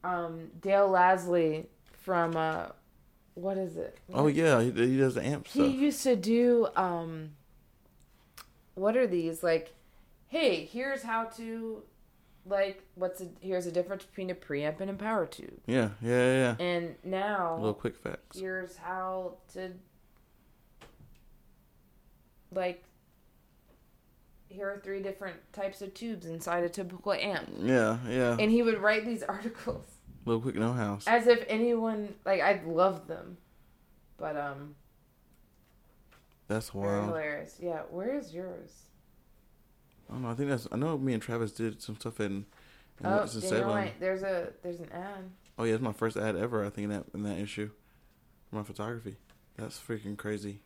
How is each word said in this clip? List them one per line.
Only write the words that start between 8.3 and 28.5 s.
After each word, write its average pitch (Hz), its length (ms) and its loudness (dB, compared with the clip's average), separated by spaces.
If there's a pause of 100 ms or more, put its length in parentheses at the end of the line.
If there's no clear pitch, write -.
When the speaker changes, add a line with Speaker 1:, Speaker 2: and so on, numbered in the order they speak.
Speaker 1:
what 208 220 2
are 254 100 4
these? 165 360 0
Like, 165 300 2 (560)
hey, 247 380 2
here's 262 360 -4
how 226 220 -2 (140)
to, 226 440 -8 (640)
like, 196 380 0 (140)
what's 180 260 -4
a, 175 60 -10 (120)
here's 180 260 -2
a 170 60 -4
difference 185 320 -2
between 185 240 -8
a 180 60 -4
preamp 151 460 -4
and 196 100 -4
a 196 40 -6
power 208 320 0
tube. - 400 -14
Speaker 2:
Yeah, 117 220 4 (140)
yeah, 113 80 0
yeah, 123 500 6
yeah. 175 60 0
Speaker 1:
And 170 360 -2
now, 190 540 -2
Speaker 2:
Little 107 180 0
quick - 220 -4
facts. - 420 -12
Speaker 1:
here's 185 380 -6
how 185 640 -4 (160)
to, 185 180 -8 (2750)
like, 180 320 -4 (1600)
here 196 200 -6
are 202 160 -6
three 196 180 -6
different 190 340 -8 (160)
types 196 300 -6
of 196 120 -10
tubes 214 320 -8
inside 170 380 -2
a 175 40 0
typical 180 440 -4
amp. 180 360 -2 (100)
Speaker 2:
Yeah, 117 400 4 (100)
yeah. 120 300 2
Speaker 1:
And 214 120 4